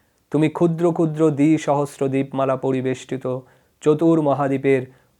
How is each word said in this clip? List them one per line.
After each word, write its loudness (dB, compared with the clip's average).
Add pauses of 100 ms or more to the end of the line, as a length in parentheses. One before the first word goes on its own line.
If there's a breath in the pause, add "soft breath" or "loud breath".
(300)
তুমি 2
ক্ষুদ্র 0
ক্ষুদ্র 0
দ্বিসহস্র 0
দীপমালা -2
পরিবেষ্টিত -6 (420 soft breath)
চতুর্মহাদ্বীপের 2 (280 soft breath)